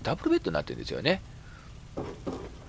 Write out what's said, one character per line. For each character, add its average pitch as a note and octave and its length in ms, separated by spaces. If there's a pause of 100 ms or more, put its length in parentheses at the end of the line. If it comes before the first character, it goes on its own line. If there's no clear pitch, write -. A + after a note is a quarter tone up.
ダ C3+ 120
ブ - 100
ル D#4 60
ベ E4+ 80
ッ - 40
ド - 80
に D#2+ 40
な D2 80
っ - 20
て - 60
る B1 60
ん - 20
で A1 80
す - 80
よ C2 80
ね。 F3+ 180 (1500)